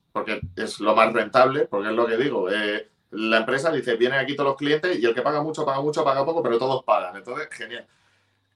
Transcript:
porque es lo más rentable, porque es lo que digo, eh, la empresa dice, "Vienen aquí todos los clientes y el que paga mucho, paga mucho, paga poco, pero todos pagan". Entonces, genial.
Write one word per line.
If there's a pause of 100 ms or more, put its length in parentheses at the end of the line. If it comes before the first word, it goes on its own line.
(120)
porque (140)
es
lo
más
rentable,
porque
es
lo
que
digo,
eh, (220)
la
empresa
dice,
"Vienen
aquí
todos
los
clientes
y
el
que
paga
mucho,
paga
mucho,
paga
poco,
pero
todos
pagan".
Entonces,
genial. (680)